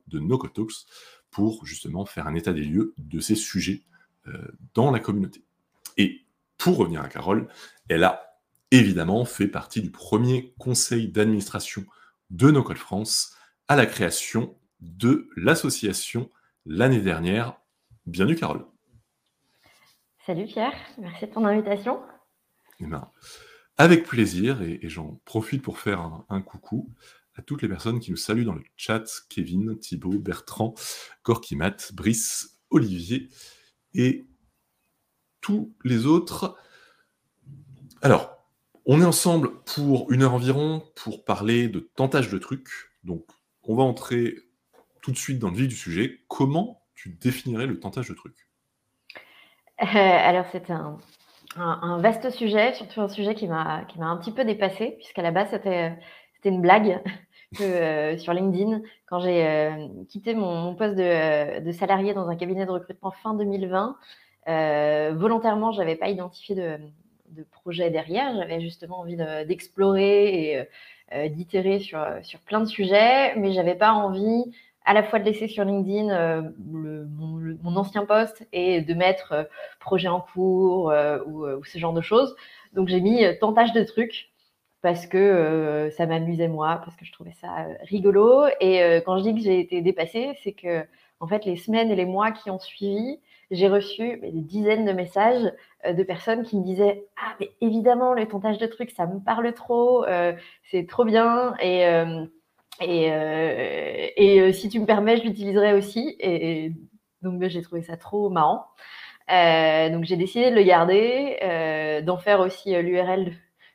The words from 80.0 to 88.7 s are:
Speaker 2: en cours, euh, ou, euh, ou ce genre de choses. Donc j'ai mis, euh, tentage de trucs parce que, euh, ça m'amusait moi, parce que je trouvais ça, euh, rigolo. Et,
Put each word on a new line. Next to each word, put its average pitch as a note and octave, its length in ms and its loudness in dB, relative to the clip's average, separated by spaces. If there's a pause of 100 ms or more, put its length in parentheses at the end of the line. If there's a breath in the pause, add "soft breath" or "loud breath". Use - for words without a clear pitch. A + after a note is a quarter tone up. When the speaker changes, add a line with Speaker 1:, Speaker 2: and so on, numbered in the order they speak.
Speaker 2:
en F3+ 120 -2
cours, F#3 680 2
euh, D3 340 2
ou, D#3 200 -10
euh, C#3 120 -6
ou C#3+ 60 -12
ce - 160 -16
genre E3+ 140 -2
de E3 80 0
choses. B3+ 340 2 (380 loud breath)
Donc F#3+ 140 2
j'ai F3+ 140 2
mis, A3 220 4
euh, F3 160 4
tentage A3+ 340 4
de A3+ 100 4
trucs - 460 -4 (540)
parce F3 240 -2
que, F#3 100 -2
euh, D#3+ 720 2
ça E3+ 160 -2
m'amusait E3 420 -2
moi, D#3+ 380 -2
parce E3+ 100 -20
que - 80 -20
je - 80 -20
trouvais E3 300 -20
ça, E3+ 240 -8
euh, D#3+ 160 -10
rigolo. G#3 640 6 (160)
Et, F#3 220 6